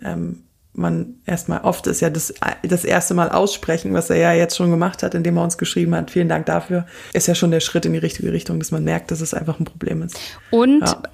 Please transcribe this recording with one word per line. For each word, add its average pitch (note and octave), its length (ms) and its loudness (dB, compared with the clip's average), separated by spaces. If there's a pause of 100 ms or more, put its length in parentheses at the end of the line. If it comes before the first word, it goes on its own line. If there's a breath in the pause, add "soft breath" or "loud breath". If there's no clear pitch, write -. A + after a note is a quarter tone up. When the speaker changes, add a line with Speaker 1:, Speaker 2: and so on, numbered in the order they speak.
Speaker 1:
ähm, E3+ 400 -6 (300)
man E3+ 420 -2 (100)
erstmal, E3+ 360 -2
oft F3+ 260 0
ist F3+ 120 0
ja E3 100 2
das, D#3+ 240 -6 (280)
das F3 220 0
erste F3+ 300 0
Mal E3+ 160 2
aussprechen, F#3 640 0
was E3+ 160 0
er E3+ 60 4
ja E3 160 4
jetzt E3+ 240 2
schon F3 140 2
gemacht E3+ 320 0
hat, F#3+ 120 -4
indem E3+ 240 2
er E3 40 2
uns E3+ 160 -2
geschrieben E3+ 360 0
hat, D#3 160 -2
vielen F3 180 2
Dank D#3+ 180 0
dafür, F3 400 0 (280 loud breath)
ist - 120 2
ja F3 80 4
schon F3 160 4
der E3 100 4
Schritt - 260 -2
in E3 80 2
die E3 40 0
richtige E3 340 -2
Richtung, E3+ 280 -2
dass D#3 100 -6
man D#3 140 -2
merkt, E3 260 -2
dass D#3+ 100 -4
es D#3+ 140 -4
einfach D#3+ 240 -4
ein E3 60 0
Problem E3 380 -6
ist. E3+ 140 -8 (340 loud breath)
Speaker 2:
Und, B3+ 320 6
Speaker 1:
Ja. - 200 0 (120)